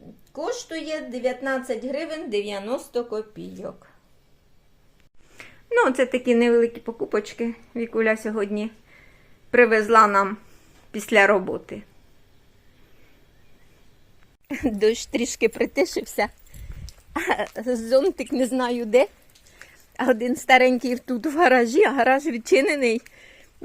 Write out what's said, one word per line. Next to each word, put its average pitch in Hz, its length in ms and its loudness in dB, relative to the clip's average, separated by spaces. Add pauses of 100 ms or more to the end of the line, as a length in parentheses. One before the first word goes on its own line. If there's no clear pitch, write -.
(320)
коштує 311 680 -8
дев'ятнадцять 254 840 -6
гривень 311 440 -8
дев'яносто 208 760 -6
копійок. 190 840 -12 (1800)
Ну, 466 200 4
це 254 140 0
такі 247 300 0
невеликі 233 440 2
покупочки 233 720 -6 (220)
Вікуля 220 420 -2
сьогодні 214 540 -4 (800)
привезла 220 580 6
нам 202 300 2 (540)
після 202 360 4
роботи. 202 540 -2 (2750)
Дощ 220 420 0
трішки - 440 -2
притишився. - 800 -4 (1400)
Зонтик 254 680 0
не 254 160 0
знаю 240 380 -4
де. 247 220 4 (880)
А 247 120 0
один 247 260 0
старенький 254 600 4
тут 247 300 -6
в 294 120 -4
гаражі, 254 460 4
а - 80 2
гараж 269 340 2
відчинений. 262 760 0 (640)